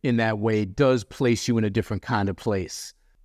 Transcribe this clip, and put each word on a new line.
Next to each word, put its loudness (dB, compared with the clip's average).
in 2
that 0
way 0
does 2
place 0
you 2
in 2
a 0
different -4
kind -2
of -4
place, -6